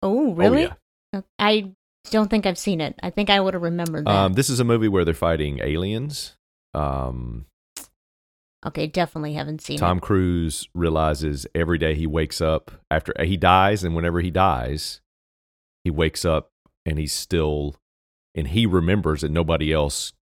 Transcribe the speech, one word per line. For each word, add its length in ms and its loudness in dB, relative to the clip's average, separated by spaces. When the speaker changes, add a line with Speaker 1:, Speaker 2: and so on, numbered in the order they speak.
Speaker 1:
Oh, 280 2
Speaker 2:
Oh, 40 -2
Speaker 1:
really? 340 4
Speaker 2:
yeah. 80 -6
Speaker 1:
I 340 2
don't 200 4
think 160 2
I've 120 0
seen 220 -2
it. 220 -4
I 80 -4
think 200 -2
I 100 6
would 140 2
have 80 -4
remembered 440 -2
that. 80 2
Speaker 2:
Um, 200 4
this 140 2
is 120 -2
a 40 4
movie 240 4
where 160 4
they're 100 2
fighting 480 -2
aliens. 760 -4
Um, 720 -6
Speaker 1:
Okay, 240 -4
definitely 460 -4
haven't 260 -8
seen 180 -8
Speaker 2:
Tom 200 0
Speaker 1:
it. 40 -4
Speaker 2:
Cruise 720 0
realizes 800 0
every 240 0
day 160 2
he 120 -2
wakes 340 -2
up 320 -2
after 220 -2
he 140 0
dies, 480 4
and 100 -2
whenever 260 -2
he 100 -2
dies, 720 -2
he 60 -2
wakes 340 0
up 260 0
and 140 -2
he's 140 -4
still, 640 -2
and 140 -4
he 180 2
remembers 540 2
that 100 -4
nobody 420 0
else. 500 -2